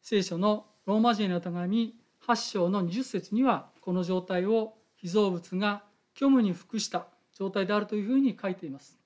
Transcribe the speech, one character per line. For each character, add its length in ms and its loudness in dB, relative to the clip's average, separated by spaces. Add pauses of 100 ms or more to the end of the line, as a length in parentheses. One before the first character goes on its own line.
聖 200 0
書 140 -6
の 300 0 (180)
ロ 120 0
ー 40 2
マ 140 4
人 120 0
へ 20 0
の 120 0
手 100 -8
紙 440 -2 (260)
八 160 2
章 320 0
の 140 0
二 100 -2
十 120 -2
節 300 -6
に 80 2
は、 280 0 (100)
こ 120 -6
の 120 0
状 160 -2
態 260 -2
を 280 0 (220)
被 120 -12
造 220 2
物 260 -6
が 260 -2 (320)
虚 160 2
無 120 6
に 100 2
服 260 -8
し 120 -4
た 160 -4 (280)
状 160 -6
態 160 -2
で 60 -2
あ 80 2
る 60 -6
と 100 -4
い 60 -2
う 20 -4
ふ 80 -2
う 80 4
に 200 2
書 80 -4
い 60 -2
て 120 -12
い 40 -8
ま 80 -12
す。 280 -20